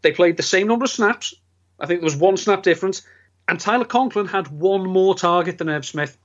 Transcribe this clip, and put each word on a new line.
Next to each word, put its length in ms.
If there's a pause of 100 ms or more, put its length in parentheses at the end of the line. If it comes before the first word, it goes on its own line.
they 100
played 240
the 80
same 240
number 160
of 80
snaps. 420 (460)
I 60
think 160
there 40
was 120
one 180
snap 280
difference. 400 (440)
And 140
Tyler 240
Conklin 420
had 220
one 360
more 300
target 420
than 120
Irv 160
Smith. 400